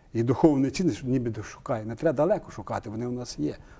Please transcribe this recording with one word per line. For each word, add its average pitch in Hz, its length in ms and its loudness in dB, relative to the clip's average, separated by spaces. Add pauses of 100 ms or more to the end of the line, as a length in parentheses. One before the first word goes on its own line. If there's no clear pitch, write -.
(140)
і 117 100 2
духовні 135 460 6
цінності, 135 380 -2
ніби 120 360 -2
шукає, 110 420 -6
не 113 100 -6
треба 147 220 0
далеко 170 340 0
шукати, 104 380 -8
вони 113 180 -6
у 123 40 -4
нас 123 280 -8
є. - 160 -2 (240)